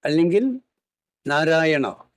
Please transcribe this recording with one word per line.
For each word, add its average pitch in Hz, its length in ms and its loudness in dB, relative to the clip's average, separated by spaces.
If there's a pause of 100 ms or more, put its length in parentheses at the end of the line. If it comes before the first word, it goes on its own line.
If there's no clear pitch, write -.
അല്ലെങ്കിൽ 170 400 0 (840)
നാരായണ 156 560 0 (300)